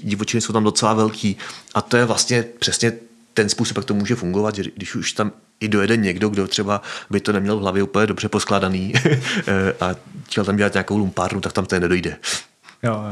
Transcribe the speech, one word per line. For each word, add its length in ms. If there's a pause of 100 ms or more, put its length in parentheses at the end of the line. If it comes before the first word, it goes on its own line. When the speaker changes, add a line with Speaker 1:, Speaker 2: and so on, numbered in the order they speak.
Speaker 1:
divočiny 380
jsou 120
tam 100
docela 300
velký. 440 (360)
A 80
to 160
je 80
vlastně 380 (160)
přesně 340 (400)
ten 160
způsob, 280
jak 80
to 80
může 220
fungovat, 400
že 80 (120)
když 200
už 180
tam 180 (280)
i 80
dojede 300
někdo, 320
kdo 180
třeba 340 (280)
by 100
to 120
neměl 260
v 40
hlavě 220
úplně 240
dobře 220
poskládaný, 680
<laughs> 60
eh, 140 (600)
a 140 (300)
chtěl 200
tam 120
dělat 160
nějakou 240
lumpárnu, 440
tak 120
tam 120
to 140
nedojde. 380 (640)
Speaker 2:
Jo, 280